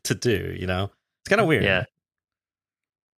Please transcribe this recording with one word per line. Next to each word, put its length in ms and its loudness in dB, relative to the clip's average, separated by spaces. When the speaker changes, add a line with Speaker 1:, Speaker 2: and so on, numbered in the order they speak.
Speaker 1:
to 100 -4
do, 460 -2
you 80 -6
know? 240 -2
It's 60 -16
kinda 160 4
weird. 180 2
Speaker 2:
Yeah. 220 2